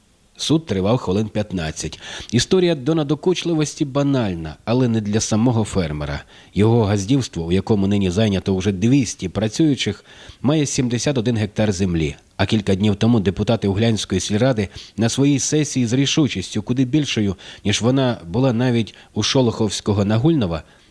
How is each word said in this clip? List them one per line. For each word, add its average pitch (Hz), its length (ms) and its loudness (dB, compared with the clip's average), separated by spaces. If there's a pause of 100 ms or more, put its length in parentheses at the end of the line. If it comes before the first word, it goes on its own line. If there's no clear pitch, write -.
(360)
Суд 160 300 0
тривав 101 320 0
хвилин 104 300 -2
п'ятнадцять. 85 720 -6 (320)
Історія 175 420 2
до 143 200 -2
надокучливості 156 880 -2
банальна, 123 800 -2
але 123 240 2
не 113 120 0
для 104 200 0
самого 113 440 2
фермера. 76 580 -4 (320)
Його 113 300 4
газдівство, 101 600 0
у 85 80 -4
якому 98 340 2
нині 98 240 0
зайнято 98 460 0
вже 95 160 -2
двісті 120 560 0
працюючих, 113 760 -2 (380)
має 147 240 2
сімдесят 127 520 -2
один 117 180 0
гектар 107 360 0
землі. 85 440 -2 (200)
А - 100 2
кілька 101 280 0
днів 98 220 2
тому 120 240 4
депутати 101 480 0
Углянської 101 520 0
сільради 107 480 0 (280)
на 113 120 2
своїй 139 300 2
сесії 135 480 0
з 110 60 -4
рішучістю, 131 720 0
куди 127 220 0
більшою, 123 520 0 (280)
ніж 101 160 0
вона 127 460 2
була 123 260 0
навіть 117 420 0 (200)
у 107 80 -2
Шолоховського 107 840 0
Нагульнова, 110 580 2 (280)